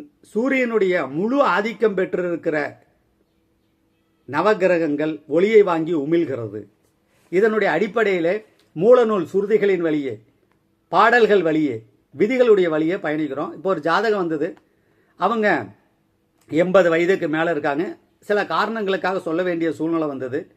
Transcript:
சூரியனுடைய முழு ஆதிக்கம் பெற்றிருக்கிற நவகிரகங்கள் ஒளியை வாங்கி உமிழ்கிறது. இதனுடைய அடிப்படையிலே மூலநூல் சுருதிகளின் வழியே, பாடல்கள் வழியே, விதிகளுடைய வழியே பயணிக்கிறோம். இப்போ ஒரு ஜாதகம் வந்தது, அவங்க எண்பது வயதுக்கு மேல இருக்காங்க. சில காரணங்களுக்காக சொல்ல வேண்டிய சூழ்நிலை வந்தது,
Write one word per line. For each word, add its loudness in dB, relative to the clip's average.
சூரியனுடைய 0
முழு -2
ஆதிக்கம் 0
பெற்றிருக்கிற -2
நவகிரகங்கள் 0
ஒளியை 4
வாங்கி -2
உமிழ்கிறது. -2
இதனுடைய 2
அடிப்படையிலே 0
மூலநூல் 4
சுருதிகளின் 0
வழியே, -2
பாடல்கள் 4
வழியே, 0
விதிகளுடைய 4
வழியே 0
பயணிக்கிறோம். -6
இப்போ -6
ஒரு -2
ஜாதகம் 0
வந்தது, -2
அவங்க 0
எண்பது 4
வயதுக்கு 0
மேல -2
இருக்காங்க. -2
சில -2
காரணங்களுக்காக -2
சொல்ல -4
வேண்டிய -2
சூழ்நிலை -2
வந்தது, -6